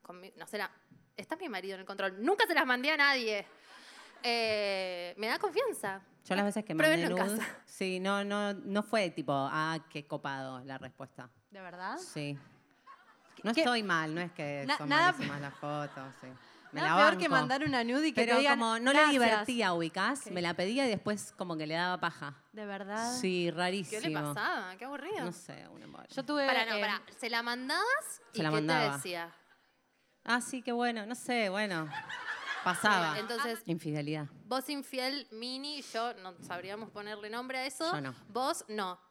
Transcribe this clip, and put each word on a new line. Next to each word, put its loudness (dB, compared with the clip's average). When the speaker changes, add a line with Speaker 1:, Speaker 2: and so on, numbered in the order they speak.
Speaker 1:
Con -18
mi, -18
no -12
sé, -8
la, -2
está -6
mi -8
marido -6
en -12
el -14
control. -2
Nunca 4
se -2
las 6
mandé 2
a 2
nadie. 2
Eh, 0
me -2
da 2
confianza. 0
Speaker 2:
Yo 0
las 4
veces 0
que -4
Speaker 1:
Pruébenlo 6
Speaker 2:
mandé 2
Speaker 1:
en 2
Speaker 2:
nude, -4
Speaker 1:
casa. -10
Speaker 2:
sí, -4
no, 2
no, 0
no -2
fue 2
tipo, -2
"Ah, 0
qué -10
copado", -6
la -10
respuesta. -14
Speaker 3:
¿De -18
verdad? -8
Speaker 2:
Sí. -6
No 0
Speaker 3:
¿Qué? 4
Speaker 2:
estoy 4
mal, 2
no -2
es -4
que -6
Speaker 3:
Na-, 2
Speaker 2:
son -4
Speaker 3:
nada 6
Speaker 2:
malísimas -4
las -8
fotos, -6
sí. -16
Me -2
Speaker 3:
nada 4
Speaker 2:
la 8
Speaker 3:
peor 0
que 2
Speaker 2:
banco. 6
Speaker 3:
mandar 0
una 2
nude 2
y 2
que 0
Speaker 2:
Pero 4
Speaker 3:
te 6
digan, 6
Speaker 2:
como 2
no 4
le 8
Speaker 3:
"Gracias". 8
Speaker 2:
divertía, 4
ubicás, 0
Speaker 3:
Ok. -10
Speaker 2:
me 0
la 0
pedía 2
y 2
después -2
como -4
que -2
le -2
daba 2
paja. -4
Speaker 3:
¿De -10
verdad? -4
Speaker 2:
Sí, 2
rarísimo. -2
Speaker 1:
¿Qué -2
le 0
pasaba? -2
Qué -14
aburrido. -6
Speaker 2:
No -4
sé, -16
un -18
embole. -18
Speaker 3:
Yo -6
tuve, 2
Speaker 1:
Pará, 4
no, 0
Speaker 3:
eh, 0
Speaker 1:
pará. 0
¿Se -6
la 0
mandabas -2
Speaker 2:
Se -4
Speaker 1:
y 0
Speaker 2:
la 2
Speaker 1:
qué 2
Speaker 2:
mandaba. 4
Speaker 1:
te -2
decía? -6
Speaker 2:
Ah, 2
sí, -6
qué -2
bueno, 0
no -6
sé, 0
bueno. 0
Pasaba. 4
Speaker 1:
Eh, -2
entonces, -4
Speaker 2:
Infidelidad. -2
Speaker 1:
vos -2
infiel, -4
Mini, -8
yo -4
no -14
sabríamos -8
ponerle -10
nombre -6
a -2
eso. -2
Speaker 2:
Yo -2
no. -6
Speaker 1:
Vos -2
no. -4